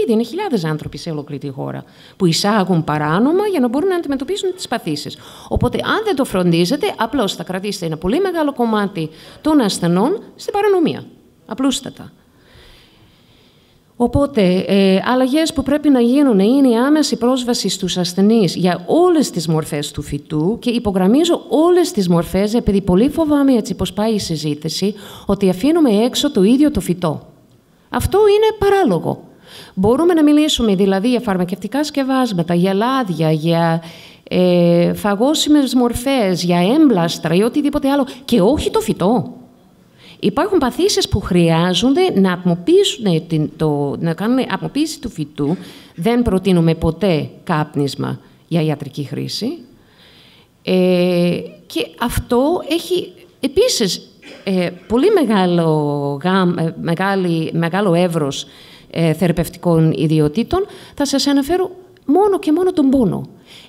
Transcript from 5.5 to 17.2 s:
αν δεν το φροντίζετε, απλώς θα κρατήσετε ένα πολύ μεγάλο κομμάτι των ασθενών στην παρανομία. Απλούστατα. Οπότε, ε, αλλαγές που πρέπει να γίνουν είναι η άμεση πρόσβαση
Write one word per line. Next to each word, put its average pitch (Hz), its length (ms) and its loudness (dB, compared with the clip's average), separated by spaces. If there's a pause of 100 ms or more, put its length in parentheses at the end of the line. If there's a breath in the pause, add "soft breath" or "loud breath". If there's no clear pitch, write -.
αν 359 280 -2
δεν 381 100 -2
το 254 100 -2
φροντίζετε, 180 720 0
απλώς 226 380 -4
θα 170 80 -12
κρατήσετε 190 420 -8
ένα 160 120 -6
πολύ 196 240 -2
μεγάλο 330 320 -2
κομμάτι 202 560 -2 (320 loud breath)
των 302 180 2
ασθενών 196 640 0 (120)
στην - 180 -12
παρανομία. 381 520 0 (400)
Απλούστατα. - 680 -6 (1900 soft breath)
Οπότε, 240 680 0
ε, 190 380 4
αλλαγές 262 480 0
που 269 100 -4
πρέπει 294 260 0
να 262 100 4
γίνουν 247 400 4
είναι 262 280 4
η 233 80 4
άμεση 294 400 2
πρόσβαση 240 540 -2